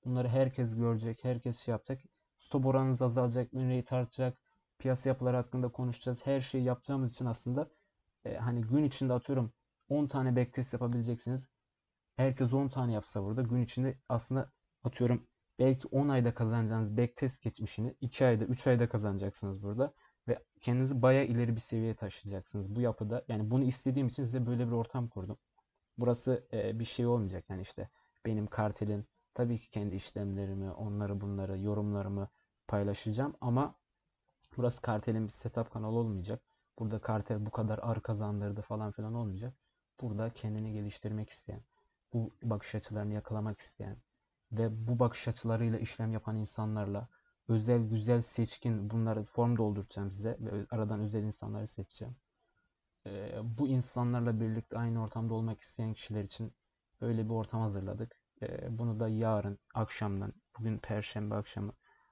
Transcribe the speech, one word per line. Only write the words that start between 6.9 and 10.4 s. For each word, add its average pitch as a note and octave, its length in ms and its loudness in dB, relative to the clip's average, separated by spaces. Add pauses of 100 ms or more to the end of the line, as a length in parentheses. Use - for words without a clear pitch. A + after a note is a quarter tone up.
için C3 120 -4
aslında, B2 440 -2 (560)
e, - 100 -6
hani A#2+ 260 0
gün B2+ 220 4
içinde C3+ 300 2
atıyorum B2 400 0 (360)
on D3 180 2
tane C3 280 2
backtest B2+ 380 0